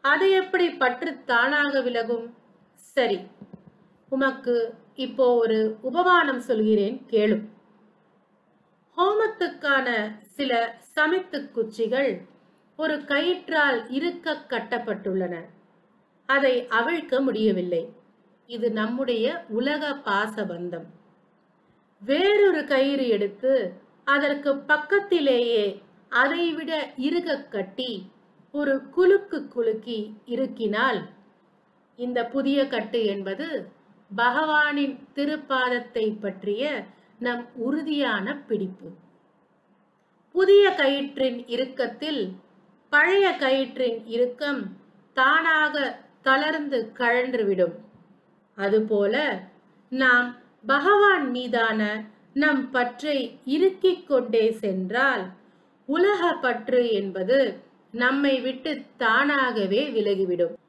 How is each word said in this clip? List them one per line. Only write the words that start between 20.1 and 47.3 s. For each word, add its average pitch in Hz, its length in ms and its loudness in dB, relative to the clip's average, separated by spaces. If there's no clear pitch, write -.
வேறொரு 359 640 4
கயிறு 269 440 2
எடுத்து 208 440 0
அதற்கு 285 460 0
பக்கத்திலேயே 277 960 2
அதைவிட 320 500 -2
இறுக 277 420 -2
கட்டி 202 360 -6
ஒரு 285 200 0
குலுக்கு 370 480 2
குலுக்கி 226 500 -4
இறுக்கினால், 240 720 -2
இந்த 247 280 -4
புதிய 277 420 0
கட்டு 226 360 -4
என்பது 202 440 -4
பகவானின் 285 840 0
திருப்பாதத்தை 254 920 -2
பற்றிய 202 420 -4
நம் 240 260 -4
உறுதியான 269 720 -2
பிடிப்பு. 190 400 -6
புதிய 392 300 8
கயிற்றின் 269 580 0
இறுக்கத்தில் 262 680 -4
பழைய 359 340 4
கயிற்றின் 254 680 0
இறுக்கம் 247 580 -2
தானாக 302 580 4
தளர்ந்து 285 560 0
கழன்றுவிடும். 233 800 2